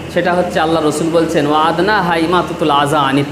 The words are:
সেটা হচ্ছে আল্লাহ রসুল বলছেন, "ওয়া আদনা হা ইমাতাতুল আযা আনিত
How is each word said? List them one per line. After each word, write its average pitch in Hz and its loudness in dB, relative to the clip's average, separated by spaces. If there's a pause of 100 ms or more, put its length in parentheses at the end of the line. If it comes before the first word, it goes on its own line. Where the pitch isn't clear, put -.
(140)
সেটা 175 0
হচ্ছে 180 -2
আল্লাহ 160 0
রসুল 160 -2
বলছেন, 165 0
"ওয়া 151 2
আদনা 175 2
হা 170 0
ইমাতাতুল 170 0
আযা 143 2
আনিত 139 0